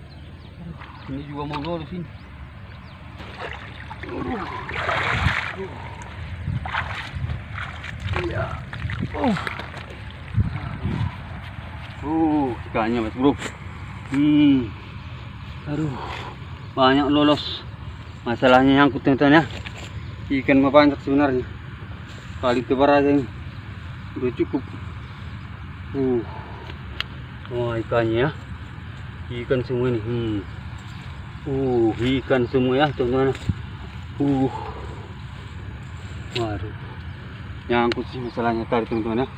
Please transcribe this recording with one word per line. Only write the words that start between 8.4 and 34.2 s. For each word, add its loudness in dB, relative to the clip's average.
Oh. 4
Uh, 4
ikannya, 2
Mas -2
Bro. 6
Hmm. 8
Aduh, -2
banyak 8
lolos. 4
Masalahnya 8
nyangkut, 6
teman-teman, 8
ya. 4
Ikan 6
mah 6
banyak 8
sebenarnya. 4
Kali 2
tebar 6
aja 6
ini. 4
Udah -2
cukup. 0
Uh. 4
Wah, 0
ikannya 4
ya. 2
Ikan 0
semua 2
ini. 0
Hmm. -2
Uh, 4
ikan 4
semua 4
ya, -
teman-teman. 2